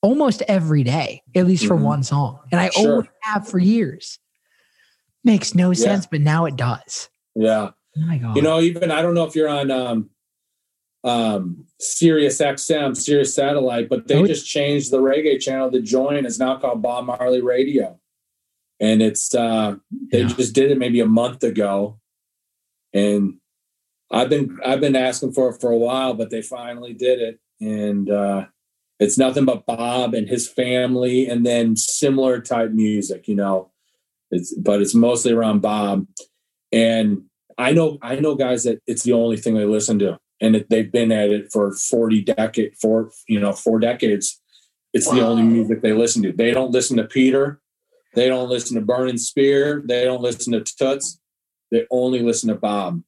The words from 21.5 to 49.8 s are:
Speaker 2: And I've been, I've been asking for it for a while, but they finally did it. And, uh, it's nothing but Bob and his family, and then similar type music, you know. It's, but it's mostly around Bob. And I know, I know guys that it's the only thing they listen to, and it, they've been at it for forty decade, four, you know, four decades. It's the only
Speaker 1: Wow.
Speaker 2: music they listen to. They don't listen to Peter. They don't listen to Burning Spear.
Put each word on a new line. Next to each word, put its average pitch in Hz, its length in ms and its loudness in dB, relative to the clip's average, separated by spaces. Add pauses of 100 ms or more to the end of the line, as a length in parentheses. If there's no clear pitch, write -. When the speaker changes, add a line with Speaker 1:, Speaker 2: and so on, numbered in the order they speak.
Speaker 2:
And 101 420 0 (760)
I've 127 180 2
been, 143 360 -2
I've 131 160 0
been 143 140 2
asking 127 380 -2
for 127 160 2
it - 120 -12
for 120 100 0
a 117 60 2
while, 127 380 0
but 113 160 -6
they 113 100 -6
finally 120 520 -14
did 123 280 0
it. 113 180 -6 (220)
And, 104 480 -4
uh, 101 360 -2 (540)
it's 104 180 2
nothing 131 280 2
but 120 200 -2
Bob 120 480 -4
and 110 140 -4
his 117 220 -4
family, 127 800 0
and 120 180 0
then 120 300 2
similar 131 640 0
type 117 300 -2
music, 107 560 -2
you 104 80 -2
know. 98 360 -2 (600)
It's, 87 220 -6
but 101 280 0
it's 98 120 -2
mostly 117 380 4
around 110 300 2
Bob. 104 440 -2 (680)
And 113 520 2 (340)
I 127 140 0
know, 156 300 2
I 123 140 -6
know 147 200 0
guys 123 300 0
that 113 220 -2
it's 117 160 -4
the 120 100 2
only 117 240 2
thing 113 180 -2
they 107 100 2
listen 107 340 0
to, 95 200 -2 (220)
and 110 160 4
it, 104 120 -4
they've 110 220 0
been 117 200 2
at 107 180 2
it 104 220 -2
for 101 220 0
forty 113 480 0
decade, 110 560 -2
four, 110 340 0 (160)
you 107 120 0
know, 101 140 -2
four 113 260 0
decades. 113 600 -2 (540)
It's 117 160 0
the 127 120 4
only 113 220 2
Speaker 1:
Wow. 113 60 6
Speaker 2:
music 113 320 0
they 110 120 2
listen 117 300 2
to. 92 80 -2
They 113 200 0
don't 131 200 0
listen 123 260 0
to 110 80 0
Peter. 135 560 2 (540)
They 123 120 2
don't 127 220 -2
listen 123 260 -4
to 113 60 -2
Burning 123 380 -2
Spear. 139 680 0